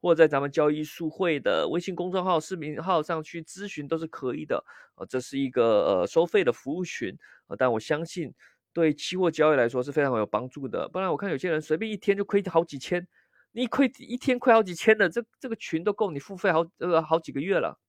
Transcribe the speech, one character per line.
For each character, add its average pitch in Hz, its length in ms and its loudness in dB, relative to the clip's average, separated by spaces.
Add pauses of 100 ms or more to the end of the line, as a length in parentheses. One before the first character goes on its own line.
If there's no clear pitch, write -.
或 175 120 2
者 156 60 4
在 160 80 10
咱 147 160 2
们 143 80 -2
交 151 180 2
易 151 140 0
速 160 260 -6
会 160 300 -2
的 90 300 0
微 160 120 -2
信 180 140 -8
公 180 160 -6
众 180 140 -2
号、 180 160 2
视 185 160 -10
频 151 260 -8
号 175 180 0
上 160 220 -4
去 165 180 -12
咨 190 280 -14
询 143 180 -10
都 160 100 -2
是 160 120 -6
可 127 260 -6
以 156 100 -8
的。 135 180 -4 (340)
呃， 98 100 -12
这 127 140 -4
是 139 180 -8
一 135 100 0
个， 104 520 4
呃， 87 60 2
收 165 200 2
费 196 160 2
的 123 100 2
服 139 220 -6
务 180 100 -4
群、 - 320 -8 (300)
呃， - 100 -10
但 127 160 2
我 113 60 0
相 156 260 -4
信 160 300 -10 (400)
对 160 180 4
期 147 240 -6
货 185 140 2
交 151 240 4
易 - 20 4
来 120 120 4
说 127 120 -2
是 139 120 -4
非 147 100 2
常 135 160 0
有 104 80 2
帮 117 220 -2
助 139 180 -10
的。 90 220 -4
不 - 100 -8
然 190 100 -2
我 156 80 0
看 202 140 -6
有 143 80 -2
些 190 100 -4
人 156 140 -2
随 156 140 0
便 220 140 -4
一 208 60 -6
天 196 200 2
就 202 80 -4
亏 202 240 0
好 170 160 2
几 151 120 -12
千， 175 300 -4 (460)
你 240 160 -2
亏， 277 180 2 (140)
一 - 160 -10
天 254 220 0
亏 247 140 4
好 226 80 8
几 185 140 -4
千 220 240 4
的， 196 100 4
这， 226 160 -4 (140)
这 262 100 -12
个 220 60 -4
群 165 300 -6
都 208 80 0
够 208 180 -2
你 143 80 -6
付 190 180 -12
费 190 140 0
好， 165 140 2 (140)
呃， 170 220 2
好 160 200 2
几 - 100 -14
个 139 100 -4
月 180 200 0
了。 78 180 -4 (100)